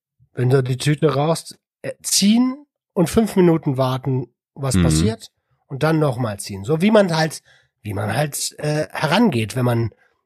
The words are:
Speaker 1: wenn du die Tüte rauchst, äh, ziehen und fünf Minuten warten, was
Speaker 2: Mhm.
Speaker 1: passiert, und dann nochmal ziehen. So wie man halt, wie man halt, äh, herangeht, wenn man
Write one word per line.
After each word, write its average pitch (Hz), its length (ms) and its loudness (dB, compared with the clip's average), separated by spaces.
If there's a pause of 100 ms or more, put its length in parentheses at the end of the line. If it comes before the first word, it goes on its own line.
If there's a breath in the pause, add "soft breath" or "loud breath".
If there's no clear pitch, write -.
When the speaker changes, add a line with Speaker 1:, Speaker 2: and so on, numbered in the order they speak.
(340)
Speaker 1:
wenn 123 160 0
du 135 120 4
die 127 140 -4
Tüte 147 380 0
rauchst, 151 440 -4 (240)
äh, - 100 -8 (100)
ziehen 254 640 2 (260)
und 175 160 0
fünf 220 280 0
Minuten 165 400 2
warten, 131 500 -2 (280)
was 135 220 -4
Speaker 2:
Mhm. 92 60 4
Speaker 1:
passiert, 82 480 0 (360)
und 131 160 -10
dann 156 160 2
nochmal 120 400 -2
ziehen. 98 260 -10
So 156 180 -2
wie 208 80 4
man 196 260 4
halt, 160 240 -2 (420 soft breath)
wie 104 120 -8
man 104 200 -4
halt, 143 440 -4
äh, 151 320 -4
herangeht, 147 680 0
wenn 127 80 0
man 117 260 0 (360 soft breath)